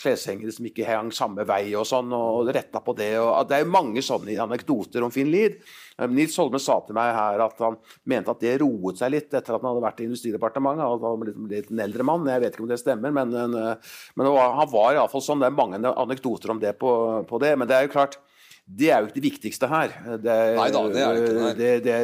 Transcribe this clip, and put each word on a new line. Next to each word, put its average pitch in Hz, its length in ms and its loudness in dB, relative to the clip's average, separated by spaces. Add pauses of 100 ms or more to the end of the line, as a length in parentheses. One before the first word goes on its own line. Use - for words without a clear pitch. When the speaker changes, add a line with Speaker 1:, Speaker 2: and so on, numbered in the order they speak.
Speaker 1:
kleshengere 110 500 -2
som 120 140 -10
ikke 113 240 -6
hang 110 240 -2
samme 104 320 -4
vei 101 240 0
og 107 160 -2
sånn, 123 260 0
og, 117 300 0
og 120 160 0
retta - 240 -8
på - 160 -4
det, 107 140 0 (100)
og, 117 160 2
og 123 100 0
det 139 80 2
er 151 60 2
jo 170 160 -2
mange 131 260 -2
sånne 107 380 -4
anekdoter 120 640 -2
om 117 80 -6
Finn 139 160 0
Lied. 202 300 0 (340)
Eh, 123 160 -2
Nils 151 260 2
Holme 135 240 0
sa 131 200 2
til 107 160 -6
meg 117 160 2
her 107 320 0
at - 160 -4
han 113 140 0 (340)
mente 113 240 0
at - 80 -6
det 120 220 2
roet 92 340 -2
seg 123 160 0
litt - 160 -2
etter 120 240 -2
at 113 80 -2
han 127 80 -4
hadde 120 140 -2
vært 110 180 -2
i 113 60 -4
Industridepartementet, 135 800 -2
og 120 120 0
at 113 80 -4
han 113 160 -2
ble 107 120 -8
litt, 107 180 -12
litt 104 220 -8
en 113 100 -2
eldre 110 240 -4
mann. 165 220 0
Jeg 127 120 2
vet 117 140 -2
ikke 113 100 -8
om 117 60 -4
det 123 100 -4
stemmer, 131 320 -2
men, 127 200 0
men, 120 240 -2
eh, 113 360 -6 (240)
men 131 100 2
det 139 100 4
var, 127 200 4
han 151 160 2
var 110 200 6
i 151 80 4
alle 110 120 0
fall 135 120 -4
sånn. 147 160 0
Det 127 80 4
er 143 80 -4
mange 107 240 0
anekdoter 123 720 -2
om 110 80 -4
det 104 200 -2
på, 127 120 2 (360)
på 117 120 -2
det, 147 160 4
men 120 120 -2
det 131 80 6
er 135 80 4
jo 139 80 -6
klart, 139 240 2 (480)
det 107 240 0
er 123 120 6
jo 107 80 -2
ikke 135 100 -6
det 143 80 0
viktigste - 400 -4
her. 147 260 0 (300)
Det, 113 160 4 (180)
Speaker 2:
Nei 117 140 2
da, 123 180 2
det 127 160 0
er 117 120 2
det 117 40 2
ikke, 113 160 2
nei. 117 220 0
Speaker 1:
det, 120 100 4 (160)
det, 120 180 2